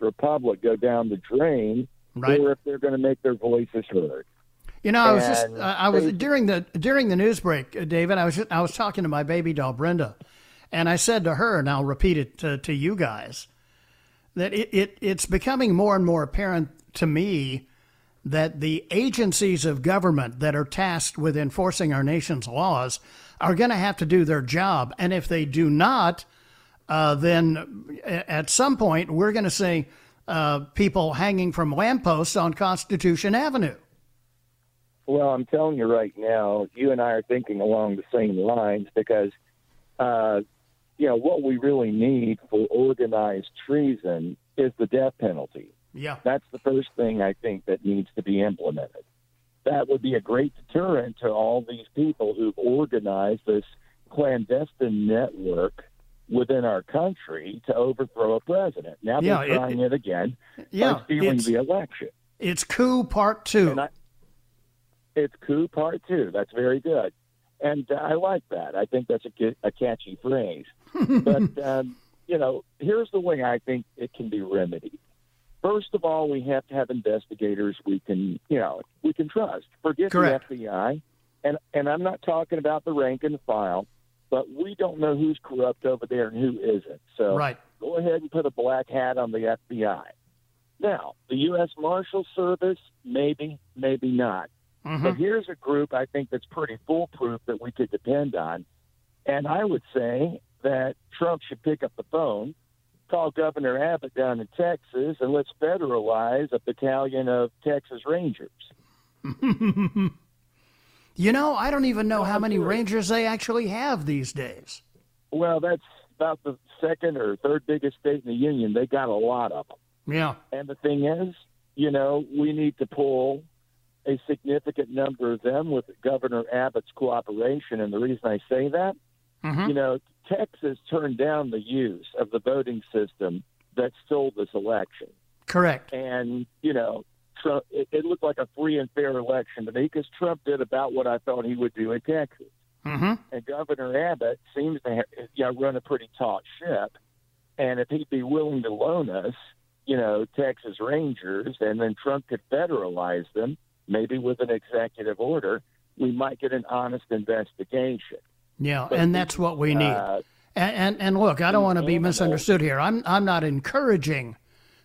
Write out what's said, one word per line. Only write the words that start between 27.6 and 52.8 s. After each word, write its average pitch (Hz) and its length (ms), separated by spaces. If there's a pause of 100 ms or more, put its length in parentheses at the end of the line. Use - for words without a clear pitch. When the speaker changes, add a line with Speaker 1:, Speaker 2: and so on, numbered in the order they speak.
Speaker 2:
a-, 170 280
at 156 180
some 269 300
point 170 320
we're 196 220
gonna 208 180
see, 170 380 (380)
uh, 147 340 (140)
people 185 380
hanging 185 400
from 151 240
lampposts 180 600
on 165 180
Constitution 185 800
Avenue. 240 400 (1300)
Speaker 1:
Well, 139 240
I'm 127 140
telling 156 320
you 113 100
right 113 300
now, 104 560
you 131 200
and 123 80
I 120 120
are 110 100
thinking 120 380
along 107 360
the 98 80 (100)
same 107 240
lines 104 560
because, 107 380 (640)
uh, 110 440 (560)
you 147 100
know, 120 80
what 151 260
we 131 140
really 127 340
need 113 480 (100)
for 107 220
organized 113 800 (160)
treason 98 720 (200)
is 131 220
the 113 80
death 131 320
penalty. 78 560 (180)
Speaker 2:
Yeah. 139 300
Speaker 1:
That's 135 300
the 131 80
first 135 360
thing 110 260
I 98 100
think 98 340
that 95 180
needs 98 300
to 104 80
be 98 180
implemented. - 600 (640)
That 135 240
would 135 120
be 131 140
a 110 60
great 127 320 (160)
deterrent 151 540
to 120 60
all 110 400
these 117 180 (100)
people 143 380
who've 113 220
organized 110 920